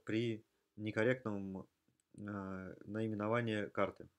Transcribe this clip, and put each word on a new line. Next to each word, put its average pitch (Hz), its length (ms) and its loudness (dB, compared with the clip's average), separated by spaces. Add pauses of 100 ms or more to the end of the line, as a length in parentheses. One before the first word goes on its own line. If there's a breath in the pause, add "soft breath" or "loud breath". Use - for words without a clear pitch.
при 110 400 0 (320)
некорректном, 107 920 0 (520)
а, 95 560 -6 (100)
наименовании 107 840 2
карты. 92 420 0 (100)